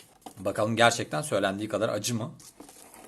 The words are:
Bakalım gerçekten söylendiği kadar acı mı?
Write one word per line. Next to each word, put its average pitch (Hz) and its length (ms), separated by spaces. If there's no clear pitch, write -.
Bakalım 107 360
gerçekten 117 460
söylendiği 101 480
kadar 107 200
acı 113 260
mı? 120 160